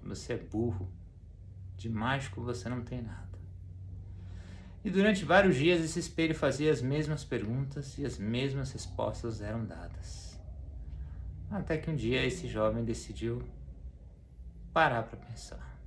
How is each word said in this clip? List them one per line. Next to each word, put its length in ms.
Você 300
é 40
burro. 520
De 120
mágico 520
você 280
não 120
tem 200
nada." 240
E 60
durante 360
vários 300
dias 260
esse 180
espelho 360
fazia 360
as 100
mesmas 420
perguntas 760
e 80
as 140
mesmas 520
respostas 720
eram 240
dadas. 760
Até 280
que 120
um 60
dia 300
esse 220
jovem 380
decidiu 560
parar 300
pra 140
pensar. 680